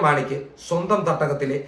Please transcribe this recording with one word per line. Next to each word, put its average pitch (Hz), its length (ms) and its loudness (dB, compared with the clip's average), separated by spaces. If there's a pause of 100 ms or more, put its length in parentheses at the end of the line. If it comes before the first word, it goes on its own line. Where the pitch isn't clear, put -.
മാണിക്ക് 143 340 2 (300)
സ്വന്തം 180 400 0
തട്ടകത്തിലെ 143 500 0 (100)